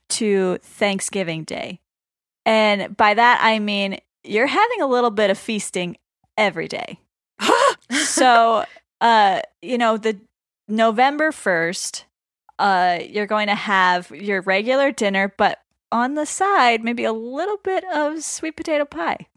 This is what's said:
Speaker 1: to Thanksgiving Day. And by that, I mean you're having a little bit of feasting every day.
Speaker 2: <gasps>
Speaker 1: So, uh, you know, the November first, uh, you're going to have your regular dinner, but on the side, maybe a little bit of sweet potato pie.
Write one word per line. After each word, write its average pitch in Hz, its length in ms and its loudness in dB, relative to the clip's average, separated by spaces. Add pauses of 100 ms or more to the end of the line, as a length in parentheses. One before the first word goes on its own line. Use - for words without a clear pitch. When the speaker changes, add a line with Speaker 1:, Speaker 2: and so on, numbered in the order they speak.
Speaker 1:
to 196 540 0
Thanksgiving 190 840 -4
Day. - 360 -12 (640)
And 214 500 2
by 208 200 4
that, 240 260 6
I 220 160 2
mean 202 400 -4 (260)
you're 220 220 0
having 403 360 0
a 294 60 0
little 247 220 2
bit 202 220 2
of 208 80 -2
feasting 185 580 -6 (400)
every 165 300 -2
day. - 320 -12 (400)
Speaker 2:
<gasps> - 100 0 (420)
Speaker 1:
So, 240 720 2 (380)
uh, 214 400 4 (220)
you 233 160 -4
know, 226 180 2
the 214 220 -4 (480)
November 247 640 2
first, 170 720 -4 (540)
uh, 180 440 2
you're 208 220 -6
going 208 220 -2
to 202 80 0
have 185 560 2
your 196 300 -4
regular 240 500 0
dinner, 196 460 -2
but 185 200 2 (340)
on 240 220 -2
the 302 140 -4
side, 254 560 2
maybe 233 200 -4
a 226 80 0
little 269 520 -6
bit 370 280 -2
of 302 320 -2
sweet - 320 -8
potato 302 300 -2
pie. 302 400 -6 (120)